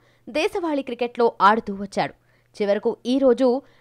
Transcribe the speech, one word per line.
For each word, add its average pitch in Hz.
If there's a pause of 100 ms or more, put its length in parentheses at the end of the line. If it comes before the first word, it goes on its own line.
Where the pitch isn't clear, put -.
(300)
దేశవాళీ 311
క్రికెట్లో 240 (100)
ఆడుతూ 208
వచ్చాడు. 196 (480)
చివరకు 208
ఈ 254
రోజు 254 (200)